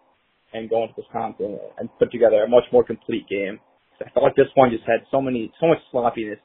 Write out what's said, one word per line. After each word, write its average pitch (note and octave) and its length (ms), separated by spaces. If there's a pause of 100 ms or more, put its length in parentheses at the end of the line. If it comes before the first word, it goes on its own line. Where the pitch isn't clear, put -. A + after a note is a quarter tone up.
(540)
and A2+ 160
go A2+ 140
into A2 140
Wisconsin G#2+ 640 (200)
and A#2 180
put A#2 140
together A2 320
a A2+ 40
much A#2+ 240
more - 120
complete A2+ 440
game. G2 320 (400)
I A#2 100
felt B2 140
like C#3 120
this C3+ 200
one C3 140
just A2+ 140
had A2+ 260
so C3+ 120
many, B2+ 380
so E3 80
much D#3 120 (120)
sloppiness A2+ 540